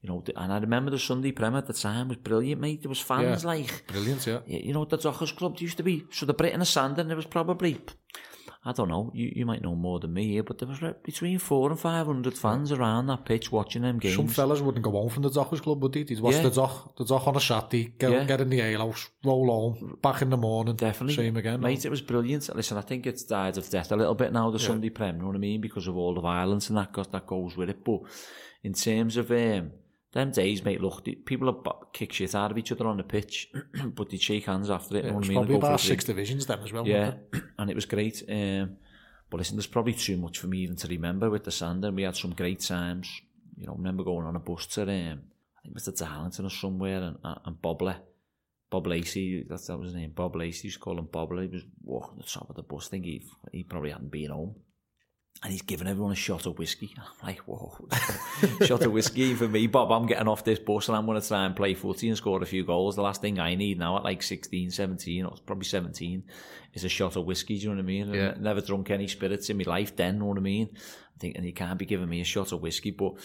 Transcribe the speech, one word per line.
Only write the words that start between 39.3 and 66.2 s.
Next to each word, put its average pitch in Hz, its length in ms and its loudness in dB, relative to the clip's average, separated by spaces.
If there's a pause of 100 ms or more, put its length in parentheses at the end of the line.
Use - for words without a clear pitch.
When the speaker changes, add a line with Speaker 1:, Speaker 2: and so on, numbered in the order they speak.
Speaker 1:
listen, 92 180 -2
there's 104 120 -4
probably 117 260 2
too - 240 0
much 85 200 -4
for 87 100 -6
me 92 160 0
even 87 120 -4
to 85 140 -8
remember 90 400 0
with 104 160 0
the 95 60 -6
Sandon. 92 440 -2
We 95 80 0
had 92 140 -2
some 90 140 -4
great 90 280 -2
times. 90 500 -4 (480)
You - 100 -12
know, - 40 -10
I 76 60 -8
remember 92 260 -2
going 85 240 -2
on 85 80 -4
a 87 40 -2
bus 85 280 -6
to, - 140 -4
um, 98 80 0
I 82 720 -6
think - 60 -20
it - 80 -16
was - 100 -10
to - 80 -6
Darlington 82 520 -6
or 95 40 -4
somewhere, 95 540 -4
and, 85 200 -8
and, - 220 -8
and 82 160 -10
Bobbler, 87 340 0 (720)
Bob 92 180 -2
Lacey, 87 600 -2
that's, 87 200 -10
that 90 100 -8
was 90 160 -8
his - 20 -8
name, 80 180 -8
Bob 90 220 -4
Lacey, 85 320 -6
used 95 120 -10
to - 40 -18
call 90 160 -4
him 82 80 -6
Bobbler. 87 360 -4
He 95 40 -4
was 90 160 -8 (220)
walking - 320 -8
the - 60 -16
top - 260 -10
of - 80 -12
the - 60 -12
bus, - 240 -10
I - 40 -14
think 92 140 -6
he, 82 180 -6 (300)
he 90 100 -6
probably 73 280 -6
hadn't 69 200 -10
been 76 200 -6
home. 80 240 -6 (880)
And 196 80 -6
he's 190 120 -4
giving 180 240 -6
everyone 101 240 0
a 98 40 0
shot 92 300 -4
of 90 140 -4
whiskey. 82 340 -6
<laughs> - 40 -18
I'm - 300 -14
like, 95 200 -8
"Whoa." - 420 -12
<laughs> - 760 2
Shot 123 180 6
of 120 80 6
whiskey 123 420 4
for 117 140 2
me, 107 200 6
Bob. 113 240 6
I'm 117 140 6
getting 110 220 4
off 107 160 2
this 110 160 4
bus 104 280 0
and 117 100 4
I'm 107 80 0
gonna 110 160 2
try 98 240 2
and 92 100 0
play 98 180 2
footy 95 360 -2
and 107 80 2
score 95 240 2
a 90 40 -2
few 92 180 0
goals. 90 320 4
The 104 60 0
last 101 200 0
thing 101 180 0
I 85 160 2
need 98 240 0
now 87 180 0
at, - 60 -2
like, 95 200 -2
sixteen, 90 480 -4
seventeen, 92 540 -4
or 87 100 -8 (100)
probably 95 200 -6
seventeen, 90 580 -4 (500)